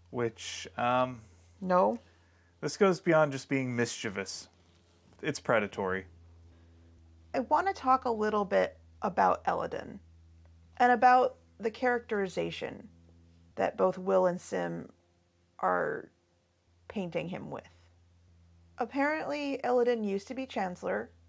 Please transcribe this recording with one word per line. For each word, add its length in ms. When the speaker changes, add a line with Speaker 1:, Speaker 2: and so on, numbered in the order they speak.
Speaker 1:
which, 580
um, 420
Speaker 2:
No. 380
Speaker 1:
this 160
goes 200
beyond 340
just 180
being 260
mischievous. 720
It's 180
predatory. 680
Speaker 2:
I 60
want 260
to 80
talk 320
a 40
little 360
bit 320
about 440
Elodin 540
and 140
about 440
the 120
characterization 1200
that 200
both 220
Will 280
and 140
Sim 500
are 520
painting 400
him 220
with. 180
Apparently, 840
Elodin 400
used 260
to 60
be 120
Chancellor 640